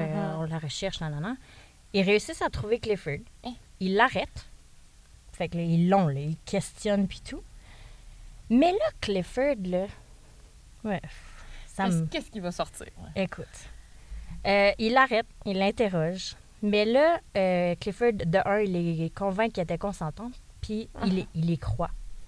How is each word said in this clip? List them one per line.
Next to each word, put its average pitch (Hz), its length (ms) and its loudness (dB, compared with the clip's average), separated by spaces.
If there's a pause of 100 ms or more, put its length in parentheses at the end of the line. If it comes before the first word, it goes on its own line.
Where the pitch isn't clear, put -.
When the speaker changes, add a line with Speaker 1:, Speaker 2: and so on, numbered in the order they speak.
(360)
Speaker 1:
Mhm. 160 40 -4
Speaker 2:
on 165 40 -4
la 160 140 -4
recherche, 156 440 -6
nanana. » 160 340 -4 (580)
Ils 196 100 4
réussissent 208 380 2
à 339 80 0
trouver 220 300 -2
Clifford. 185 400 -2 (260)
Speaker 1:
Hein ? 247 80 -8 (260)
Speaker 2:
Ils 190 160 0
l'arrêtent. 220 500 2 (880)
Fait 175 160 -4
que 170 80 -4
là, 170 60 0
ils 170 260 6
l'ont, 190 180 6
là, 139 140 0
ils 156 240 -2
questionnent, 202 600 0
puis - 200 -10
tout. - 140 -10 (1080)
Mais 277 220 8
là, 453 140 2 (160)
Clifford, 233 540 0 (100)
là, 180 200 0 (1000)
ouais, 208 180 -2 (680)
ça - 180 -4
Speaker 1:
Qu'est-ce, 180 100 2
Speaker 2:
me 160 120 0
Speaker 1:
qu'est-ce 294 240 -6
qui 220 100 -10
va 175 100 -4
sortir ? - 360 -6 (100)
Ouais. - 260 -4
Speaker 2:
Écoute, 170 220 -6 (1000)
euh, 202 320 6
il 220 160 2
l'arrête, 254 320 4 (200)
il 196 120 -2
l'interroge. 190 800 0 (260)
Mais 208 240 4
là, 294 340 6 (180)
euh, 180 420 4
Clifford, 233 340 0
de 190 340 2
un, 202 120 4
il 208 120 2 (260)
les 160 120 -2
convainc 202 440 0
qu'il 185 100 -2
était 170 140 -2
consentant, 202 540 -6 (300)
puis 214 280 -6 (140)
il 196 60 2
Speaker 1:
Mhm. 190 60 2
Speaker 2:
les, 185 200 -2
il 165 120 0
les 170 100 2
croit. - 340 -2 (360)